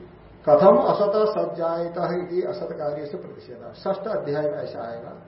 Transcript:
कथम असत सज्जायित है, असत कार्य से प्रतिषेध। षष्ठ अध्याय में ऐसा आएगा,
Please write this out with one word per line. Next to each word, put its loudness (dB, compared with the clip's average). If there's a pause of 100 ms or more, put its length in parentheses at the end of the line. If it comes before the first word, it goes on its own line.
(480)
कथम 10
असत 2
सज्जायित -2
है, -2
असत -6
कार्य -6
से -8
प्रतिषेध। -16
षष्ठ -4
अध्याय -2
में -2
ऐसा -8
आएगा, -12 (180)